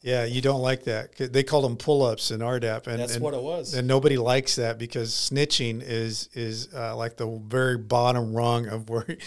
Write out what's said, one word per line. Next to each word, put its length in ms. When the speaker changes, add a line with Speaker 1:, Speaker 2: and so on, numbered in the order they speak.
Speaker 1:
Yeah, 220
you 180
don't 180
like 240
that. 320
C-, 100
they 160
called 220
'em 120
pull-ups 540
in 120
R 180
dap. 260
And, 140
Speaker 2:
That's 140
Speaker 1:
and, 100
Speaker 2:
what 100
it 80
was. 320
Speaker 1:
and 140
nobody 300
likes 380
that 220
because 340
snitching 680
is, 520
is, 400
uh, 200
like, 220
the 100
very 520
bottom 560
rung 340
of 220
where, 160